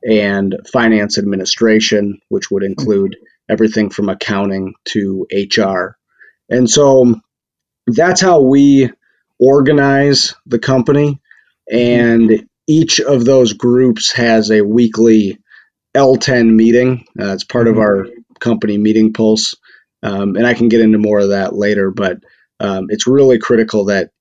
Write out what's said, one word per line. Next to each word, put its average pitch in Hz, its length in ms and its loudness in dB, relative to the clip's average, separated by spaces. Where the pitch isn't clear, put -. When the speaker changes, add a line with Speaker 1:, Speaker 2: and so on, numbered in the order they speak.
Speaker 1:
and 101 540 -2
finance 110 460 0
administration, 101 1000 -2
which - 220 -6
would 98 140 -2
include 98 520 -4
everything 110 420 0
from 101 180 -6
accounting 95 640 -6
to 98 440 -6
H 98 280 -6
R. 95 380 -4
And 123 220 0
so 131 500 2
that's 123 340 0
how 180 220 4
we 139 480 4
organize 139 920 2
the 120 120 -2
company. 139 640 0
And 117 720 2
each 160 340 0
of 135 240 0
those 123 300 2
groups 120 580 0
has 113 380 0
a 107 100 4
weekly 110 800 2
L 135 220 2
ten 117 380 2
meeting. 120 500 2
Uh, 101 140 -6
it's 95 120 -8
part 120 220 -2
of 110 80 2
Speaker 2:
Mm-hmm. 110 80 0
Speaker 1:
our 98 240 0
company 110 400 -4
meeting 107 340 2
pulse. 110 420 -2
Um, 98 340 -6
and 113 100 0
I 123 80 0
can 117 140 0
get 113 120 2
into 110 180 2
more 104 200 0
of 101 120 0
that 98 240 -4
later, 101 360 -2
but, 92 280 -6
um, 95 300 -6
it's 107 180 -6
really 131 320 4
critical 110 480 -2
that 98 340 -4